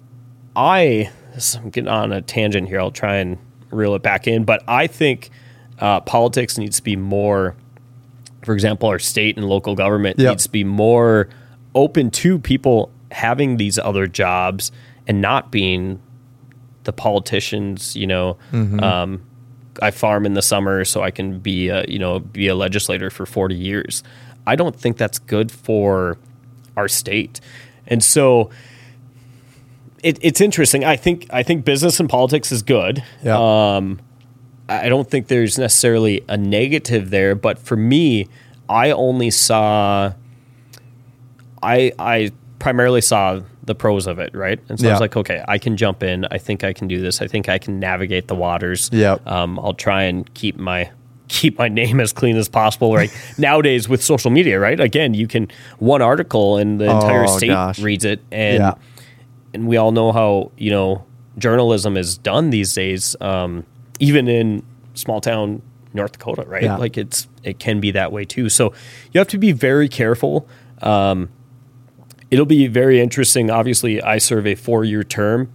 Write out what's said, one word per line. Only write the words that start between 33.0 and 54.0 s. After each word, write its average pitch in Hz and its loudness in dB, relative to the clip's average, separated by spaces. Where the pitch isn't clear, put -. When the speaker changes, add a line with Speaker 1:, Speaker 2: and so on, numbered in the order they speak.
Speaker 2:
Yeah. 113 2
Speaker 1:
Um, 98 -4
I 107 -2
don't 131 0
think 127 -2
there's 117 0
necessarily 113 2
a 104 -4
negative 104 -2
there, 98 2
but 98 -2
for - -4
me, 117 2
I 120 4
only 127 0
saw, 104 2
I, 123 2
I 110 0
primarily 123 2
saw 95 2
the 110 -4
pros 98 0
of 90 -6
it, - -10
right? 98 -4
And 110 -10
so 120 2
I 110 6
was 101 4
Speaker 2:
Yeah. - 0
Speaker 1:
like, 110 -2
"Okay, 92 -4
I 101 0
can 110 -4
jump 101 -2
in. 92 -2
I 95 -4
think 98 -6
I 95 -4
can 95 -8
do 90 -4
this. 90 -4
I 104 -4
think 101 -4
I 95 0
can 95 -8
navigate 92 -4
the 95 -6
waters." 87 -4
Speaker 2:
Yep. 104 2
Speaker 1:
Um, 87 -4
I'll - -4
try 98 -2
and 90 -4
keep - -6
my, 90 -6
keep - 0
my 120 0
name 113 0
as 107 -2
clean 117 0
as 110 0
possible, 110 2
right? 104 2
Speaker 2:
<laughs> - -14
Speaker 1:
Nowadays 143 2
with 123 0